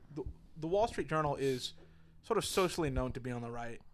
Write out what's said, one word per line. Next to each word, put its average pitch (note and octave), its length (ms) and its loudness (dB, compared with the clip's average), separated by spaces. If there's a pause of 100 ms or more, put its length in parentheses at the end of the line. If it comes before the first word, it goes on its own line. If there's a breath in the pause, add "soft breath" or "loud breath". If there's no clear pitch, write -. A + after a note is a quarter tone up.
(140)
the, D3 100 -4 (340)
the D#3+ 100 -4
Wall G3+ 200 4
Street F3 200 -4
Journal D3+ 300 2
is C3 360 0 (500 soft breath)
sort A3 140 2
of F3+ 80 2
socially F3 440 2
known B2+ 240 0
to B2+ 60 -6
be B2 120 -6
on A#2+ 100 -4
the A#2 100 -6
right. A#2 280 -6 (140)